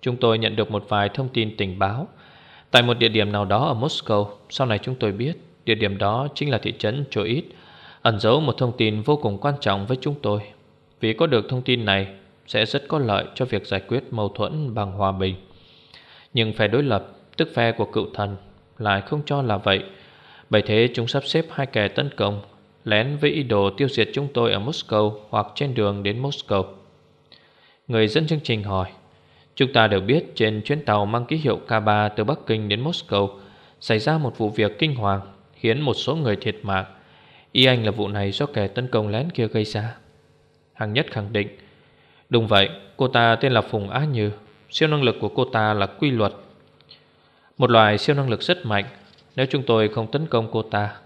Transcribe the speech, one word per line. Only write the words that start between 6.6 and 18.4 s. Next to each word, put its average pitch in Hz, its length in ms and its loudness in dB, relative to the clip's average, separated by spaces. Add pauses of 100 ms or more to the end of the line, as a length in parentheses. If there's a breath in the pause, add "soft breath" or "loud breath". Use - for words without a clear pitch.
trấn 131 320 -2
Troit, 151 320 -2 (580 loud breath)
ẩn 110 180 2
giấu 113 200 6
một 151 180 0
thông 120 200 -2
tin 107 240 2
vô 147 140 2
cùng 107 220 -2
quan 143 240 0
trọng 98 240 0
với 127 160 -2
chúng 143 200 -4
tôi. 104 200 0 (580)
Vì 110 140 0
có 160 140 0
được 117 220 2
thông 127 120 -2
tin 123 240 2
này 98 220 2 (400)
sẽ 107 180 0
rất 139 220 -2
có - 120 0
lợi 104 260 2 (100)
cho 131 100 -2
việc 104 220 -4
giải 98 120 -2
quyết 117 320 -4
mâu 107 180 -2
thuẫn 127 440 -4
bằng 101 180 -4
hòa 98 200 0
bình. 95 240 -2 (960 loud breath)
Nhưng 110 200 0
phe 107 140 0
đối 120 160 2
lập, 113 240 0 (300)
tức 156 160 0
phe 117 180 2
của 113 140 -2
cựu 101 280 -2
thần, 101 220 -6 (460)